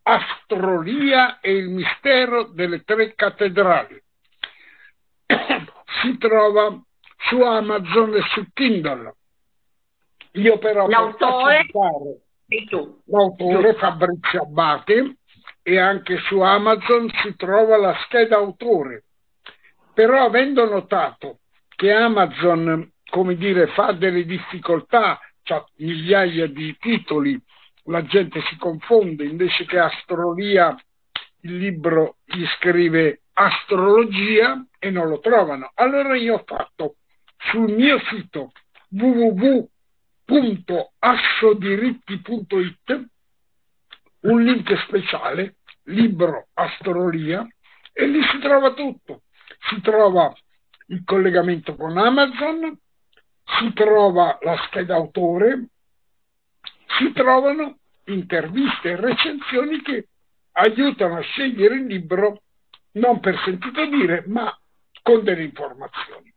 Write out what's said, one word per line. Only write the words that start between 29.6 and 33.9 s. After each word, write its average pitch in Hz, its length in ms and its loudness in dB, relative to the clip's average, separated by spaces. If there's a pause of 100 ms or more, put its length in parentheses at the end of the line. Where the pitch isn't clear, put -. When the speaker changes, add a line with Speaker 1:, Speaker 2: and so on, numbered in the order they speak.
Speaker 1:
che 180 140 0
Astrolia 175 960 0 (680)
il 175 160 -10
libro 160 680 -2
gli 175 200 -6 (120)
scrive 165 640 2 (120)
Astrologia 208 1300 2 (140)